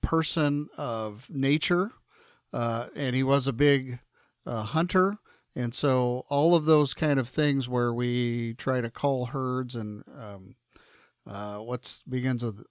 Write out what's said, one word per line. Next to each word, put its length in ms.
person 720
of 540
nature, 640
uh, 440
and 180
he 80
was 240
a 60
big, 480
uh, 180
hunter. 540
And 160
so 560
all 280
of 80
those 300
kind 260
of 80
things 400
where 260
we 600
try 260
to 100
call 360
herds 500
and, 260
um, 440
uh, 320
what's 500
begins 360
with 260